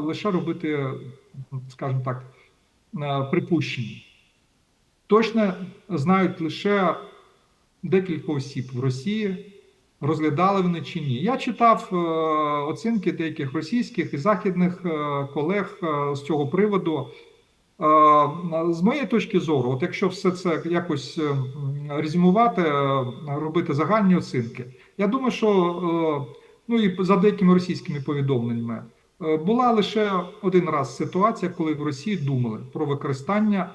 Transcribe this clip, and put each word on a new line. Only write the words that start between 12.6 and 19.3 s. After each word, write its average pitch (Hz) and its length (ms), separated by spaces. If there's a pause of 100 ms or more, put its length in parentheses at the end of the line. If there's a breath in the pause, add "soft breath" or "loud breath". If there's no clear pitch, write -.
оцінки 185 420
деяких 151 400
російських 165 640
і 147 40
західних, 180 680
е, 147 480
колег, 185 480
е, 143 340
з 135 60
цього 147 240
приводу. 170 640 (720 soft breath)
Е, 151 480 (440)
з 165 100
моєї 262 240
точки 196 340